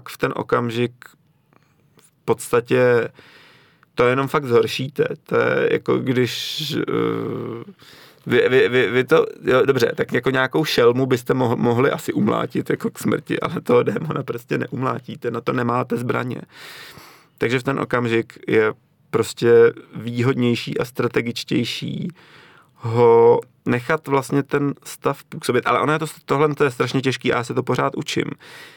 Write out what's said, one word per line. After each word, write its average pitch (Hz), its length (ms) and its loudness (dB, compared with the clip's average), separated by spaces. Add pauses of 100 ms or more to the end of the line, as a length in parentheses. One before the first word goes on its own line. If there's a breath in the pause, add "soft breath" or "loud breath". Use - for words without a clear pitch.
v - 80 -16
ten 135 180 -4
okamžik 120 580 -2 (1080)
v - 240 -20
podstatě 120 840 0 (840 loud breath)
to 123 120 2
jenom 135 200 2
fakt 147 180 2
zhoršíte. 120 600 0 (180)
To 120 120 -6
je 123 360 2
jako - 260 0
když, 127 640 -2 (160)
eh, 113 920 -4 (540 loud breath)
vy, 123 240 4
vy, 131 200 6
vy, 120 220 2
vy 127 120 2
to, 160 220 4 (180)
jo, 127 220 4
dobře, 127 300 2
tak - 180 -4
jako 127 160 0
nějakou 135 360 0
šelmu 123 400 4
byste 127 280 -2
moh-, 123 220 0
mohli 120 360 2
asi - 220 -6
umlátit - 560 -2
jako - 200 -4
k - 100 -14
smrti, - 400 -4
ale - 220 -6
toho 123 220 2
démona 151 400 -4
prostě 127 340 -6
neumlátíte, 123 720 -6
na 117 100 -6
to - 120 -4
nemáte 123 440 -2
zbraně. 123 440 -4 (960 loud breath)
Takže 120 220 -2
v 123 40 -6
ten 139 160 -2
okamžik 117 680 -2
je 110 260 2 (360)
prostě 117 640 4 (220)
výhodnější 120 840 -2
a - 80 -2
strategičtější - 1200 -4 (680 loud breath)
ho 117 680 6 (240)
nechat 123 420 -2
vlastně 139 360 0
ten 143 300 -2 (100)
stav - 400 -6
působit. - 440 -2
Ale 120 120 2
ono 139 140 0
je 156 60 -2
to, 160 60 -4 (200)
tohle 143 300 0
to 151 80 0
je 139 80 2
strašně 131 300 -2
těžký 127 320 -2
a 123 40 0
já 120 60 -4
se 123 100 -8
to 123 100 -2
pořád 139 320 -2
učím. - 300 -4 (520 loud breath)